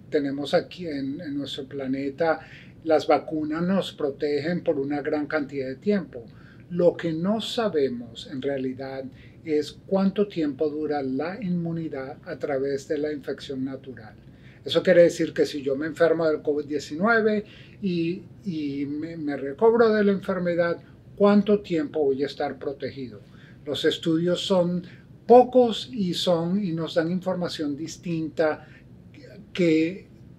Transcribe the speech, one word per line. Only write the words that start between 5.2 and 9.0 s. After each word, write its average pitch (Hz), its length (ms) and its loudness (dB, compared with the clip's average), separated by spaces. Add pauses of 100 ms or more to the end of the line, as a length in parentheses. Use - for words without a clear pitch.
cantidad 139 400 -4
de 131 100 -8
tiempo. 147 480 -2 (460)
Lo 175 260 4
que 170 160 -4
no 185 280 0
sabemos 143 920 -2
en 135 120 -8
realidad 135 640 -6 (400)